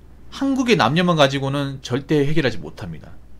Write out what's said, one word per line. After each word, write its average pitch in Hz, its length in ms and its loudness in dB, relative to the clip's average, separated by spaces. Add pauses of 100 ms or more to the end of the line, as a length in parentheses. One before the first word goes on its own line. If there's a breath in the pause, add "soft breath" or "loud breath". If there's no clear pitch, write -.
(300)
한국의 262 460 2
남녀만 160 400 2
가지고는 139 680 0
절대 143 460 0
해결하지 156 320 2
못합니다. - 520 -12 (280)